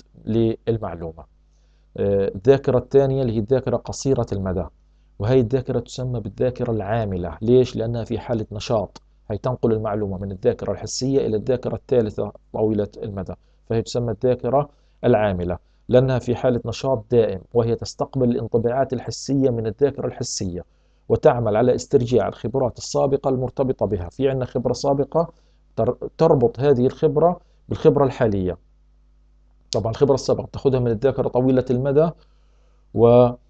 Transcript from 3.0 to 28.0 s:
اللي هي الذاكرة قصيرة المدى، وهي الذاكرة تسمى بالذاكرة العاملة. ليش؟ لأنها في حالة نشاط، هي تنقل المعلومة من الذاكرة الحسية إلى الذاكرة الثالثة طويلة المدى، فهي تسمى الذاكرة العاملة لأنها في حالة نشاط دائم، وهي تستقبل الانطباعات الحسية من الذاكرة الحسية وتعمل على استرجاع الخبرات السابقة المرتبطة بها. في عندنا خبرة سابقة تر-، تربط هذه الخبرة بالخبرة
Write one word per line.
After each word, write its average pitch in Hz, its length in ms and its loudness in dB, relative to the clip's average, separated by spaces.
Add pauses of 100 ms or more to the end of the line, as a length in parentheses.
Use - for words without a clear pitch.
اللي 117 100 -2
هي 110 60 -4
الذاكرة 120 380 0
قصيرة 123 560 -4
المدى، 95 320 -4 (540)
وهي 123 220 2
الذاكرة 123 380 -2
تسمى 123 420 -8
بالذاكرة 123 500 -4
العاملة. 101 720 -4
ليش؟ 123 340 4
لأنها 113 280 -4
في 110 140 -6
حالة 107 340 -4
نشاط، 104 500 -4 (280)
هي 104 80 -4
تنقل 123 340 -2
المعلومة 107 460 -4
من 98 140 -8
الذاكرة 104 400 -2
الحسية 127 540 -2
إلى 110 100 -2
الذاكرة 120 380 -4
الثالثة 110 580 -2 (200)
طويلة 107 360 0 (140)
المدى، 95 300 -8 (360)
فهي 113 140 0
تسمى 120 300 -4
الذاكرة 123 560 0 (360)
العاملة 98 540 2 (300)
لأنها 127 300 4
في 120 180 -4
حالة 120 280 0
نشاط 120 460 -4
دائم، 104 300 2 (140)
وهي 117 200 2
تستقبل 127 560 -2
الانطباعات 120 600 -2
الحسية 131 580 -2
من 113 160 -4
الذاكرة 127 400 0
الحسية 98 580 -8 (440)
وتعمل 117 480 4
على 123 180 4
استرجاع 120 540 2
الخبرات 120 500 -4
السابقة 139 500 -2
المرتبطة 127 580 -2
بها. 95 220 -4
في 135 200 -2
عندنا 131 160 -2
خبرة 123 280 -2
سابقة 143 560 0 (480)
تر-، 117 200 0 (220)
تربط 147 420 4
هذه 131 260 4
الخبرة 156 540 2 (280)
بالخبرة 143 360 4